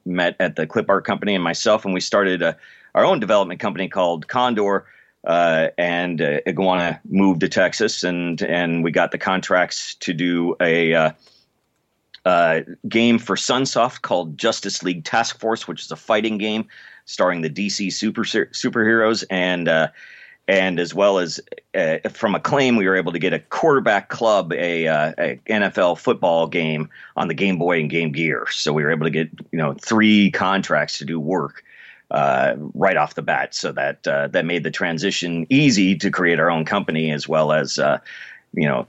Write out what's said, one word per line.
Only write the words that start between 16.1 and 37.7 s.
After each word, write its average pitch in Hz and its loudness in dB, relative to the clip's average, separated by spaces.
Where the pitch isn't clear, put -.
game 107 -4
starring 90 0
the 80 -2
D 98 -4
C 98 -4
super, 110 -2
superheroes, 113 0
and, 90 0
uh, 80 2
and 92 2
as 80 -4
well 98 4
as, 85 -4
uh, 80 0
from 104 -2
Acclaim, 123 2
we 98 2
were 95 4
able 90 -2
to 85 -2
get 85 0
a 80 0
quarterback 117 2
club, 101 0
a, 82 -2
uh, 78 0
a 71 -2
N 107 0
F 95 -2
L 87 2
football 85 0
game 78 -4
on 87 -2
the 82 -4
Game 95 0
Boy 85 2
and 76 -2
Game 80 -2
Gear. 71 -2
So - -2
we 76 0
were 76 2
able 80 0
to 82 0
get, 78 -2
you 82 -4
know, 73 -2
three 107 4
contracts 92 0
to 76 -12
do 80 -6
work, 76 -4
uh, 67 2
right 92 2
off 73 -2
the 73 -8
bat. 69 -2
So 76 -6
that, 71 -6
uh, 71 -2
that 82 -2
made 85 -2
the 78 -6
transition 85 -4
easy 98 4
to 90 -2
create 85 2
our 85 4
own 80 0
company, 80 -2
as 73 -6
well 78 2
as, 73 -2